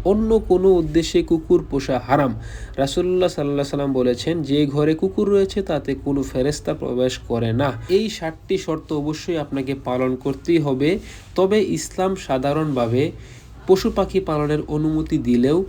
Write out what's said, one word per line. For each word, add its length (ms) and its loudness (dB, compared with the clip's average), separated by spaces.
অন্য 340 4
কোনো 340 4
উদ্দেশ্যে 500 2
কুকুর 480 2
পোষা 360 0
হারাম। 280 2
রাসূলুল্লাহ 520 0
সাল্লাল্লাহু 240 -2
আলাইহি 180 -2
সাল্লাম 220 -2
বলেছেন, 500 0
"যে 240 2
ঘরে 280 2
কুকুর 340 0
রয়েছে 340 2
তাতে 320 -2
কোনো 280 -2
ফেরেশতা 520 -2
প্রবেশ 440 -2
করে 340 -2
না।" 200 0
এই 220 2
সাতটি 480 -6
শর্ত 340 -6
অবশ্যই 440 -4
আপনাকে 380 -4
পালন 420 -2
করতেই 420 0
হবে। 400 2
তবে 280 4
ইসলাম 540 -2
সাধারণভাবে 960 0
পশু 240 4
পাখি 300 0
পালনের 380 0
অনুমতি 500 0
দিলেও 500 2